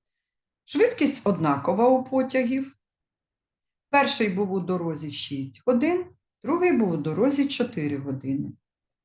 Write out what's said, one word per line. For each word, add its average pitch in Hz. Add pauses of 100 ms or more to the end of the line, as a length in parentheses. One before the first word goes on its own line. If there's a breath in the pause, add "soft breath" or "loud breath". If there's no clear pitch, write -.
(640)
Швидкість 302
однакова 175
у 262
потягів. 262 (1120)
Перший 262
був 190
у 190
дорозі 165
шість 139
годин, 320 (380)
другий 349
був 220
у 160
дорозі 220
чотири 147
години. 135 (540)